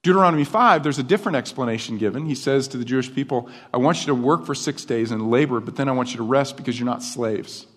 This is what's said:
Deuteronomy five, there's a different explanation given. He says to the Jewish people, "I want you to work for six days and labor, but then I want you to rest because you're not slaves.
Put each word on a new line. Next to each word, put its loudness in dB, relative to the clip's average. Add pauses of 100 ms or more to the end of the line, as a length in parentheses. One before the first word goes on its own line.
Deuteronomy 6
five, 4
there's 0
a -2
different 0
explanation -4
given. -2
He -2
says 0
to -10
the -4
Jewish -2
people, -2 (240)
"I 0
want 2
you -6
to 2
work 2
for -4
six -6
days -2
and -2
labor, 2
but -10
then -2
I 0
want -2
you -10
to -4
rest 0
because -4
you're -2
not -4
slaves. -6 (100)